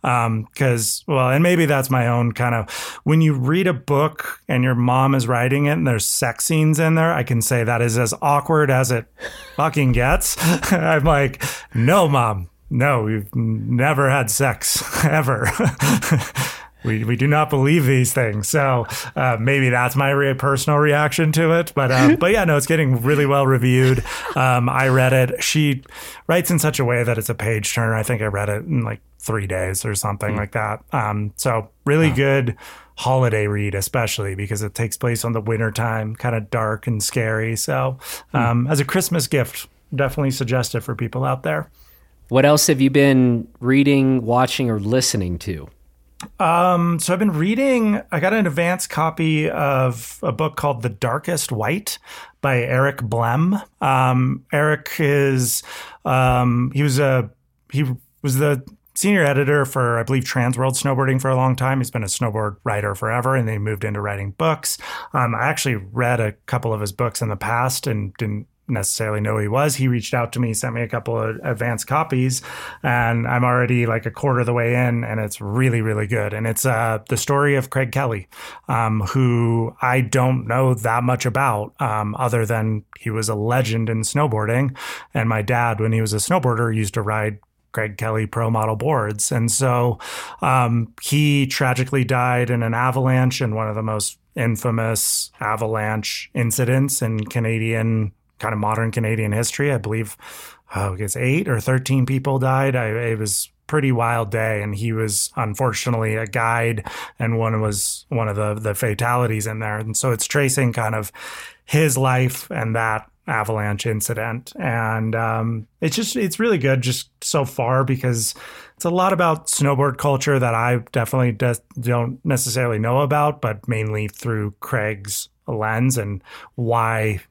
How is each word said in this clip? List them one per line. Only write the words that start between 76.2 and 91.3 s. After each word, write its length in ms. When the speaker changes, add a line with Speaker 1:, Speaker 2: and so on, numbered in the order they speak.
Speaker 1:
And 140
it's, 180
uh, 340
the 80
story 400
of 140
Craig 220
Kelly, 360
um, 320
who 800
I 180
don't 460
know 280
that 280
much 240
about, 540
um, 380
other 280
than 380
he 120
was 180
a 60
legend 560
in 120
snowboarding. 760
And 160
my 140
dad, 380
when 120
he 80
was 140
a 40
snowboarder, 560
used 200
to 80
ride 360
Craig 260
Kelly 280
Pro 220
Model 280
boards. 560
And 180
so, 480
um, 520
he 440